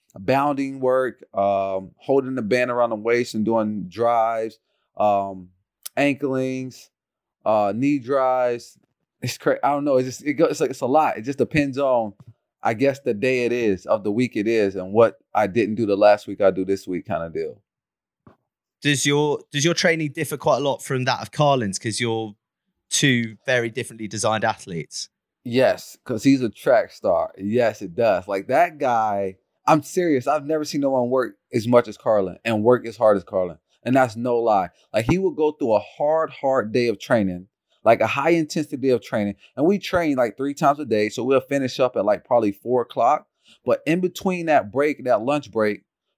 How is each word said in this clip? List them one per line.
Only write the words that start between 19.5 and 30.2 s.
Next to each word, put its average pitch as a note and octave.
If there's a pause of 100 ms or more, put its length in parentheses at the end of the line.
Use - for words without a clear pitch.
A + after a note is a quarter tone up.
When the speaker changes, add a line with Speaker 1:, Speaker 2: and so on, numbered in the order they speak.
Speaker 2:
does C#3+
your E3+
training D#3+
differ D3+
quite C#3+
a B2
lot C#3
from B2+
that B2
of A2
Carlin's? C3
'Cause A2
you're A2+ (560)
two A#2 (100)
very A#2+
differently A2+
designed G#2+
athletes. F2+ (360)
Speaker 1:
Yes, A#2+
'cause A2+
he's C3+
a A2+
track A2
star. E2
Yes, G#2+
it F2+
does. G2
Like, G2
that D#3
guy, A2 (300)
I'm D#3
serious. D#3